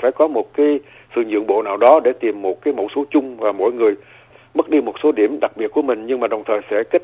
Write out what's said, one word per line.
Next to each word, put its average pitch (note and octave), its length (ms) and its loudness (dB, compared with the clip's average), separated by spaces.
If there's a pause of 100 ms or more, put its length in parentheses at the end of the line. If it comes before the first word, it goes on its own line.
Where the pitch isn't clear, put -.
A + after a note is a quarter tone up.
phải B2 100 2
có D#3 160 2
một B2 260 -4
cái D3 260 2 (360)
sự A#2+ 80 0
nhượng G#2+ 240 -2
bộ G#2+ 140 2
nào G2+ 160 -4
đó B2+ 260 6
để - 100 2
tìm G#2 280 -4
một F#2+ 200 -4
cái D3 120 -2
mẫu G#2 220 -2
số C#3+ 160 -2
chung C3+ 260 0
và A2 140 0
mỗi G2 220 0
người A2 220 2 (580)
mất D#3 160 0
đi D3+ 120 2
một A2 220 -6
số D3+ 80 4
điểm A2 300 0
đặc A2 160 -2
biệt A2 140 -4
của D3 100 -2
mình, A#2 240 -4
nhưng B2+ 140 -4
mà A#2 80 -2
đồng G#2+ 160 -4
thời G#2 180 -4 (100)
sẽ G#2+ 120 -2
kết - 200 0